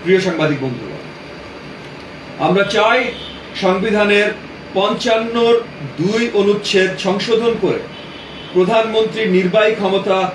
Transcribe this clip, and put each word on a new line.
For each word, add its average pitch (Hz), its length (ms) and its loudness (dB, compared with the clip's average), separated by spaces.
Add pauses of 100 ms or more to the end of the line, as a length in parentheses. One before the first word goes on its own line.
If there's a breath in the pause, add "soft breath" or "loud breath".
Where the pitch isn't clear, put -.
প্রিয় 185 160 4
সাংবাদিক 156 420 0
বন্ধুরা, 120 360 -6 (1400)
আমরা 175 240 4
চাই 220 360 4 (600)
সংবিধানের 202 640 2 (460)
পঞ্চান্নর 226 800 2 (420)
দুই 220 360 0
অনুচ্ছেদ 202 640 2
সংশোধন 220 640 0
করে 147 180 0 (760)
প্রধানমন্ত্রীর 220 760 2
নির্বাহী 202 440 4
ক্ষমতা 190 420 0 (180)